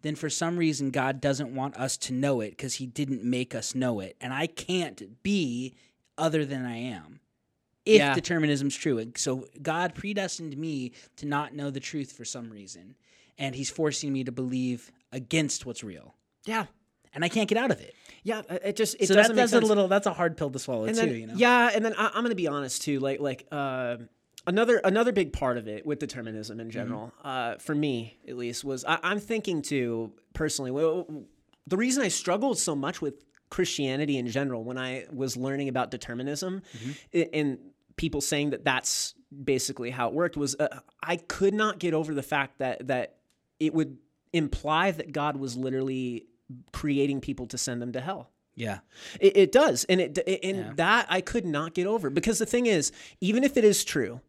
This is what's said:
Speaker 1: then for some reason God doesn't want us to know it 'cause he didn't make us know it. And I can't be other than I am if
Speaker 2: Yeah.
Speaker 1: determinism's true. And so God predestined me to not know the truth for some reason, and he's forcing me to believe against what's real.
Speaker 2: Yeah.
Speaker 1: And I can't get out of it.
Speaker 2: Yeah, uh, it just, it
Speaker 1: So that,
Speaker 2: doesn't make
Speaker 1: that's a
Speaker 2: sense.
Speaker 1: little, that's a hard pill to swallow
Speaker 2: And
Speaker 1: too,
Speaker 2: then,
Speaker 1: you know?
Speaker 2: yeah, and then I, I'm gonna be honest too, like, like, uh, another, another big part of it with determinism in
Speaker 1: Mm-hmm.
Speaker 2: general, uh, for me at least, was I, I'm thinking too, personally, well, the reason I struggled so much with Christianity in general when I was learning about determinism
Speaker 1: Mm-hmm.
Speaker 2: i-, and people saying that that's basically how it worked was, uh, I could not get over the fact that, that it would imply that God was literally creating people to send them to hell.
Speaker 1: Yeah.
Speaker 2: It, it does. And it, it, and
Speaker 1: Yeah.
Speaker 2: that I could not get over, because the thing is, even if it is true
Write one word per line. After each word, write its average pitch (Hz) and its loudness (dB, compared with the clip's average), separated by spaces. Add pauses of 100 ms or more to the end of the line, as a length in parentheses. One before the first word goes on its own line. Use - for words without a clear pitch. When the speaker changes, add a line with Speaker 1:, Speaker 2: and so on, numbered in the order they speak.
Speaker 1:
then 151 -4
for 156 -4
some 170 0
reason 143 2
God 135 0
doesn't 139 0
want 135 -6
us 127 -2
to - -6
know 131 2
it 104 -8
'cause 131 -6
he 135 -6
didn't 131 -4
make 123 -2
us 110 -6
know 123 0
it. 95 -12
And 127 -8
I 147 -2
can't 151 -6
be 131 0 (420)
other 156 2
than 135 -6
I 120 -6
am 113 -10 (640)
if 214 10
Speaker 2:
Yeah. 143 4
Speaker 1:
determinism's 147 0
true. 135 -2
And 113 -8
so 131 -4 (140)
God 165 -2
predestined 185 -6
me 143 -4 (240)
to - -12
not 147 -2
know 143 -6
the 135 -6
truth 139 -8
for 117 -16
some 117 -10
reason, 98 -20 (420)
and 135 -4
he's 131 -6
forcing 151 -2
me 131 -2
to 127 -6
believe 127 -4 (220)
against 131 -2
what's 120 -10
real. 87 -16 (300)
Speaker 2:
Yeah. 214 -4 (480)
Speaker 1:
And 147 -4
I 175 0
can't 214 2
get 214 2
out 247 2
of - 0
it. - -20 (280)
Speaker 2:
Yeah, 214 -4
uh, 175 -4
it 202 -2
just, 214 0
it 196 4
Speaker 1:
So 190 6
that, 202 10
Speaker 2:
doesn't 220 6
make 247 8
Speaker 1:
that's 220 2
a - 6
Speaker 2:
sense. 220 4
Speaker 1:
little, 202 4
that's 196 4
a 202 2
hard 170 0
pill 151 -2
to 131 -6
swallow 120 -2
Speaker 2:
And 220 0
Speaker 1:
too, 226 4
Speaker 2:
then, 135 0
Speaker 1:
you 113 -8
know? 110 -12
Speaker 2:
yeah, 240 8
and 214 2
then 226 0
I, 214 4
I'm 220 0
gonna 233 0
be 175 0
honest 143 -4
too, 143 0
like, 139 0
like, 135 -4
uh, 131 -2 (500)
another, 220 4
another 220 4
big 185 2
part 123 0
of 110 -8
it 107 -8
with 147 -4
determinism 110 -8
in 113 -10
Speaker 1:
Mm-hmm. 113 -12
Speaker 2:
general, 113 -8 (100)
uh, 127 -4
for - -4
me 127 -2 (120)
at 127 -10
least, 120 -6
was 131 -6
I, 160 0
I'm 196 0
thinking 202 -2
too, 117 -2 (200)
personally, 143 -2
well, 160 2 (600)
the 151 -2
reason 254 2
I 226 2
struggled 202 0
so - 0
much 143 -4
with - -6 (240)
Christianity 143 0
in 123 -2
general 123 -2
when 127 -8
I 127 -6
was 131 -4
learning 139 -2
about 127 -2
determinism 143 -6 (160)
Speaker 1:
Mm-hmm. 117 -8 (240)
Speaker 2:
i-, 165 2
and 147 0 (400)
people 156 -2
saying 147 0
that - -4
that's - 0 (280)
basically 131 0
how 120 -2
it 104 -2
worked 170 0
was, 139 0
uh, 147 0 (240)
I 175 -2
could 196 2
not 214 2
get 175 0
over 156 0
the 139 -2
fact 139 -2
that, 127 -4
that 127 -2 (420)
it 156 2
would 143 0 (340)
imply 160 2
that 156 -6
God 147 -2
was 131 -6
literally 131 -2 (480)
creating 139 2
people 139 -6
to 127 -10
send 120 -4
them 120 -6
to 123 -4
hell. 160 -8 (240)
Speaker 1:
Yeah. 107 -6 (400)
Speaker 2:
It, 196 10
it 196 8
does. 254 6
And 185 4
it, 147 -2
it, 190 0
and 190 -2
Speaker 1:
Yeah. 113 -8
Speaker 2:
that 196 4
I 185 2
could 190 -4
not 160 -2
get 180 0
over, 202 0
because 170 2
the 220 2
thing 247 2
is, 185 4 (300)
even 214 4
if 277 4
it 233 6
is 208 8
true 120 -2